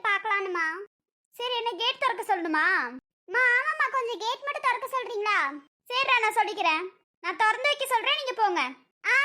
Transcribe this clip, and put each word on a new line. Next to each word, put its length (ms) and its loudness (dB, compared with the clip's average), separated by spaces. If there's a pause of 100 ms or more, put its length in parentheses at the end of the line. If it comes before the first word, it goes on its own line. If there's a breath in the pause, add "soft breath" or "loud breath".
பார்க்கலான்னுமா. 580 0 (720)
சரி, 220 -4
என்ன 100 -2 (120)
கேட் 200 0
திறக்க 280 -2
சொல்லணுமா? 340 2 (640)
அம்மா, 140 0 (140)
ஆமாம்மா, 300 0 (100)
கொஞ்சம் 300 -2
கேட் 220 -4
மட்டும் 200 -4
திறக்க 280 0
சொல்றீங்களா? 440 0 (500)
சரிடா, 340 2
நான் 140 0
சொல்லிக்கிறேன். 460 0 (400)
நான் 180 -4
திறந்து 280 2
வைக்க 240 -2
சொல்றேன், 260 0
நீங்க 180 -4
போங்க. 240 2 (480)
ஆ, 40 4 (120)